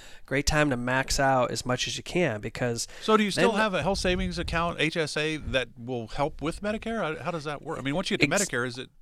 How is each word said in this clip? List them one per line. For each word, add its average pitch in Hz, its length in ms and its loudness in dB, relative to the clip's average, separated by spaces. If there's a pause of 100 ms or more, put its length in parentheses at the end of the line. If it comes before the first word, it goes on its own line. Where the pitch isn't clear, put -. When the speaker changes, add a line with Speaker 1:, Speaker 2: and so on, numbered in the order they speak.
(280)
Speaker 1:
great 139 180 0
time 151 240 4
to 127 80 0
max 127 420 0
out 135 300 4
as - 160 -4
much 127 220 0
as 117 100 -4
you 123 60 -8
can, 139 360 0
because 117 480 -4 (140)
Speaker 2:
So 220 160 6
do 214 60 6
you 196 80 0
still 190 220 4
Speaker 1:
then 202 60 2
Speaker 2:
have 214 140 2
a 160 80 2
health 185 160 2
savings 180 400 0
account, 170 420 -2
H 156 180 2
S 151 200 0
A, 156 200 0
that 120 320 -2 (140)
will 117 260 -4
help 147 340 -2
with 156 180 -4
Medicare? 220 380 -4
How, 156 240 -4
how 170 80 -4
does 156 140 -4
that 147 180 -6
work? 151 160 -6
I - 20 -8
mean, 139 140 0
once - 160 -2
you 190 60 0
get 147 120 4
to 165 60 2
Speaker 1:
Ex- 202 100 2
Speaker 2:
Medicare, 127 220 -2
is 123 100 -8
it 120 120 -12 (120)